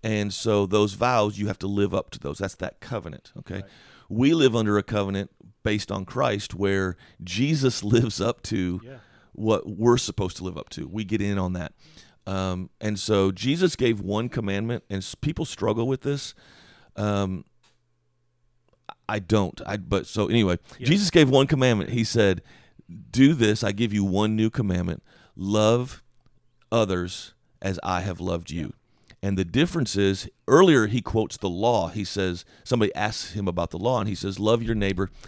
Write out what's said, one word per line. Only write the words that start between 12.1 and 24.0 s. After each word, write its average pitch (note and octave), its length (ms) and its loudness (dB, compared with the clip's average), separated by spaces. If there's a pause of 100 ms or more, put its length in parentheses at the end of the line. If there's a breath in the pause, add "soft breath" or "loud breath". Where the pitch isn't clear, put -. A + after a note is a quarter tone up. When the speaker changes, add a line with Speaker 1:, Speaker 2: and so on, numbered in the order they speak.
Speaker 1:
Um, F#2 420 -6 (100)
and G#2+ 200 -4
so G2 320 2
Jesus C#3+ 420 0
gave A2+ 260 0
one G#2 280 -4
commandment, G#2+ 640 -4
and G2 80 -4
s-, - 160 -10
people D3+ 320 -4
struggle A2+ 420 -2
with C3+ 140 -2
this. C#3 320 -4 (600 soft breath)
Um, G2+ 500 -2 (1600)
I G#2+ 100 -2
don't. G2 480 0
I, G#2 100 -6
but F#2+ 300 -2
so G#2 220 -2
anyway, G2 300 4 (200 soft breath)
Speaker 2:
Yeah. B2 80 -6
Speaker 1:
Jesus G3 240 4
gave D3 200 8
one C#3 160 6
commandment. B2+ 440 2
He A2+ 140 0
said, G2+ 380 2 (680 soft breath)
"Do C3+ 240 8
this. G#2+ 300 2
I G2+ 80 0
give G#2 200 -2
you G#2 120 2